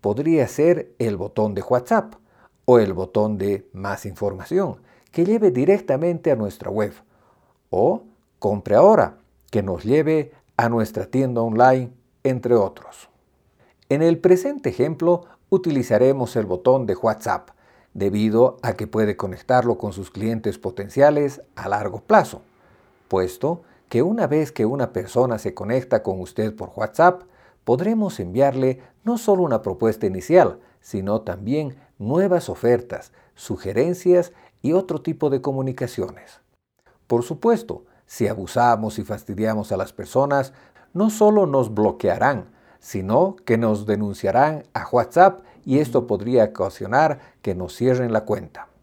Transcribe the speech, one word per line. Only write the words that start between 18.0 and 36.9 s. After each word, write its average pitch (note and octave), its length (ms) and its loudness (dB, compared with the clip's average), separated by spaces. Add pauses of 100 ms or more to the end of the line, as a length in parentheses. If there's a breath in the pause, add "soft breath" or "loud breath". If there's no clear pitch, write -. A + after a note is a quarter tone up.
a A#2 120 -4
que G#2+ 120 -10
puede G#2+ 300 -2
conectarlo A#2 640 0
con G2+ 160 -8
sus F#2 160 -12
clientes A2 480 -6
potenciales C#3 840 0 (140)
a G2 160 -10
largo G#2 300 -4
plazo, - 420 2 (680 soft breath)
puesto C3+ 540 -2 (260 soft breath)
que B2 140 0
una G3 240 0
vez D3 260 0
que A2 140 -2
una B2+ 260 -4
persona A#2+ 460 -2
se G#2 160 -8
conecta A2+ 480 -2
con F#2+ 180 -6
usted G#2+ 340 -6
por - 220 -14
WhatsApp, E3 460 2 (440 soft breath)
podremos G3 540 -2
enviarle C3 600 0 (220 loud breath)
no A#3 160 -2
solo G3 240 2
una B2 180 0
propuesta G#2+ 460 -2
inicial, F#2+ 540 2 (200 soft breath)
sino G#2 420 -4
también B2+ 540 -6 (220 soft breath)
nuevas E3+ 500 0
ofertas, - 640 -2 (220 soft breath)
sugerencias F3 1000 0 (300 soft breath)
y C#3+ 100 0
otro F#3 300 -2
tipo D3+ 280 -4
de C3+ 120 -2
comunicaciones. C3 960 -8 (680)